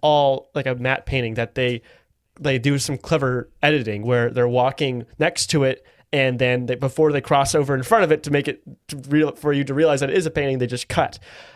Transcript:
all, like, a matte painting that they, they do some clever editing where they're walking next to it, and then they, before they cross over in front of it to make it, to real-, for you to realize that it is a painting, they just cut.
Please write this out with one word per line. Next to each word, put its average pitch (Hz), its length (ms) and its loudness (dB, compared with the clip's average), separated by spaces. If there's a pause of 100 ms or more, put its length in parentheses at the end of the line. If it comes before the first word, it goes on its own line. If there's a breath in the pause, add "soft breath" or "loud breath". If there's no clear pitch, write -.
all, 143 520 2
like, 139 120 -4
a 131 100 -2
matte 131 300 -4
painting 117 300 -2
that 117 200 -4
they, 123 260 -2 (580 soft breath)
they 139 200 -2
do 139 180 0
some 139 200 -4
clever 131 520 -2 (140)
editing 117 380 0
where 120 300 0
they're 120 180 2
walking 123 560 0 (120)
next 170 300 -2
to 147 160 2
it, 131 220 0 (260 soft breath)
and 131 280 0
then 123 260 2
they, 123 100 -4
before 139 380 0
they 139 80 -2
cross 139 340 2
over 143 200 0
in 131 80 -2
front 214 200 4
of 156 80 2
it 151 120 2
to 147 80 -8
make 143 180 0
it, - 140 -10 (260)
to 147 80 -10 (120)
real-, 147 260 2
for 147 180 -2
you 143 100 0
to 135 100 -4
realize 147 280 4
that 139 80 0
it 170 80 0
is 170 80 2
a 160 60 -2
painting, 139 260 -2
they 123 100 -2
just 123 220 -8
cut. - 300 -2 (360 loud breath)